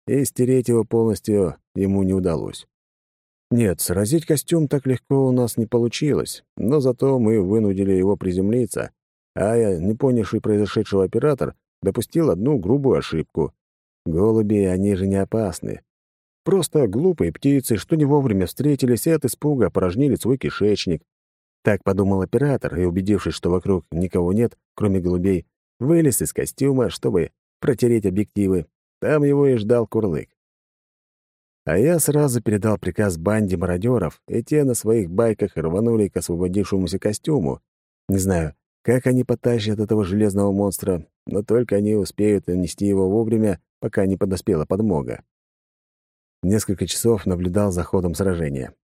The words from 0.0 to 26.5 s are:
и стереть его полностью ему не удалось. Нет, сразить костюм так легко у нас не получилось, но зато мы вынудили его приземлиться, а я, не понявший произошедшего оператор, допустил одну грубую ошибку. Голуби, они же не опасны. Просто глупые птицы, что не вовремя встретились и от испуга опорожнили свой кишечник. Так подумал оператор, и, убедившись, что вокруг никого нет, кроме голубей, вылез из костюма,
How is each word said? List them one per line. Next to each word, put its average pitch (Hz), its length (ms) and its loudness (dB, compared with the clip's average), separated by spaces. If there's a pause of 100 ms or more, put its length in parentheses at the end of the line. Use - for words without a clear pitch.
и 135 180 0
стереть 127 440 0
его 117 140 2
полностью 104 720 0 (200)
ему 98 280 0
не 95 100 0
удалось. 82 540 -4 (840)
Нет, 113 300 2
сразить 107 440 0
костюм 156 420 0
так 139 200 -2
легко 135 400 0
у 127 40 2
нас 123 260 0
не 113 80 0
получилось, 117 800 -2 (120)
но 127 240 0
зато 131 400 2
мы 110 220 2
вынудили 98 500 2
его 95 240 2
приземлиться, 95 760 -2 (440)
а 110 200 0
я, 104 220 2
не 95 160 0
понявший 117 460 0
произошедшего 101 640 0
оператор, 117 520 -2 (260)
допустил 120 480 0
одну 113 300 0
грубую 113 380 2
ошибку. 76 560 -4 (520)
Голуби, 104 580 2
они 95 320 0
же 92 100 -2
не 98 120 0
опасны. 95 640 -4 (640)
Просто 156 440 0
глупые 113 460 0
птицы, 139 420 0
что 127 220 -4
не 147 80 2
вовремя 135 420 2
встретились 131 580 0
и 165 60 2
от 151 140 0
испуга 131 420 0
опорожнили 98 480 0
свой 127 220 0
кишечник. 92 640 -2 (600)
Так 104 200 0
подумал 98 380 0
оператор, 117 580 -2
и, 90 60 2
убедившись, 92 500 0
что 90 160 -2
вокруг 92 400 0
никого 87 420 -2
нет, 113 240 0 (180)
кроме 98 240 0
голубей, 90 460 0 (340)
вылез 151 420 2
из - 120 -6
костюма, 131 560 -2